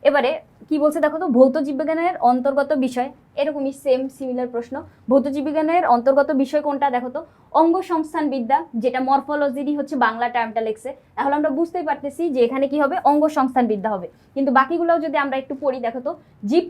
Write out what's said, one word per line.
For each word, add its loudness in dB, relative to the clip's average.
এবারে 2
কি 0
বলছে 2
দেখো 0
তো, -4
ভৌত 6
জীববিজ্ঞানের -2
অন্তর্গত 0
বিষয়, -2
এরকমই -2
সেম -2
সিমিলার -6
প্রশ্ন, -8
ভৌত 6
জীববিজ্ঞানের 0
অন্তর্গত 2
বিষয় 0
কোনটা -2
দেখো -2
তো, -10
অঙ্গ 4
সংস্থান -2
বিদ্যা, 0
যেটা 0
মরফোলজিরই 0
হচ্ছে -4
বাংলা 0
টার্মটা -2
লেখছে। -6
তাহলে 0
আমরা 0
বুঝতেই -2
পারতেছি -4
যে 0
এখানে 2
কি -2
হবে, 2
অঙ্গ 4
সংস্থান 2
বিদ্যা -2
হবে। -4
কিন্তু 0
বাকিগুলোও 2
যদি -2
আমরা 0
একটু -6
পড়ি, -2
দেখো -4
তো, -6
জীব 4